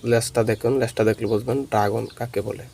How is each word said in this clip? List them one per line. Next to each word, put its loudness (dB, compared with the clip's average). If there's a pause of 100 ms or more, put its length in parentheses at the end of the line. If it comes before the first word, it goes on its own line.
(100)
লেজটা 2 (100)
দেখুন, 0
লেজটা 0
দেখলে 0
বুঝবেন 0 (140)
ড্রাগন 2 (140)
কাকে -4
বলে। -8